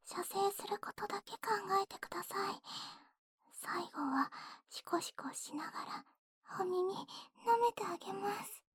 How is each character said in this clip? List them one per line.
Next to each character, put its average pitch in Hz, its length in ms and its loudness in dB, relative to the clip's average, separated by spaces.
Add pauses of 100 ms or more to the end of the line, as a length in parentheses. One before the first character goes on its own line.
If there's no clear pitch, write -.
射 - 180 -4
精 - 120 -6 (260)
す - 80 -8
る 415 80 2
こ - 180 -6
と - 120 -4
だ 403 180 -2
け - 120 -12
考 - 120 -4 (320)
え 392 60 2
て - 100 -12
く - 120 -8
だ 349 120 -4
さ - 140 -8 (160)
い。 - 100 -6 (880)
最 - 300 -2 (160)
後 - 20 -4
は 277 320 4 (380)
シ - 160 -10
コ 339 160 2
シ - 140 -8
コ - 80 -8 (100)
し - 220 -8
な 311 160 -4
が - 0 -
ら - 340 -6 (560)
お 381 40 4
耳 370 280 4
舐 - 40 -2 (680)
め 466 100 6
て 415 100 -4
あ 349 140 -2
げ 381 160 -6
ま 392 160 0 (160)
す。 - 180 -12 (120)